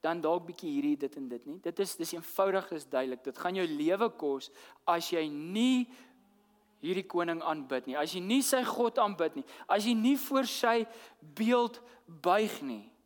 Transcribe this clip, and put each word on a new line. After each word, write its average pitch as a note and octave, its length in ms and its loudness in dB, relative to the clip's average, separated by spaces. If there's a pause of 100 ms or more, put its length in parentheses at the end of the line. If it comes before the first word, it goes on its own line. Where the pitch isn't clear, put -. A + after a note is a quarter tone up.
dan E3 180 0
dalk E3 260 0
bietjie D#3+ 240 -8
hierdie, C#3+ 260 2
dit C#3 200 -6
en C3+ 120 -8
dit A#2+ 180 -10
nie. D#3 160 -12
Dit E3+ 180 -6
is, F#3+ 160 -2
dis E3 160 -6
eenvoudig, F#3+ 560 0
dis D3+ 180 -8
duidelik. B2+ 380 -2
Dit C3+ 140 -8
gaan F3+ 160 -2
jou F#3 120 0
lewe E3 440 2
kos C#3 400 -4 (360)
as E3+ 240 2
jy D#3+ 180 0
nie A3 600 2 (920)
hierdie F#3 240 -2
koning E3+ 360 -2
aanbid C#3+ 440 -2
nie, C3+ 100 -4
as D#3+ 180 -2
jy F#3 60 -4
nie A#3 220 2
sy B3+ 200 2
God A#3 360 0
aanbid G3 360 2
nie, C3+ 100 -6 (220)
as G3+ 180 2
jy A#3+ 100 4
nie A#3+ 220 4
voor C4+ 300 0
sy A3+ 400 2 (480)
beeld A#3+ 460 2 (260)
buig F3+ 560 0
nie A#2 300 -8 (140)